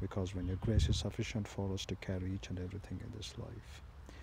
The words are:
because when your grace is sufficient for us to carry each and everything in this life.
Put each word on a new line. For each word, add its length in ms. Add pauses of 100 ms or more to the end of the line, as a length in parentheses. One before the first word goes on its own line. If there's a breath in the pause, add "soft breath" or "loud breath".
because 340
when 140
your 80
grace 320
is 80
sufficient 500
for 260
us 140
to 100
carry 380
each 140
and 100
everything 460
in 120
this 220
life. 440 (400 loud breath)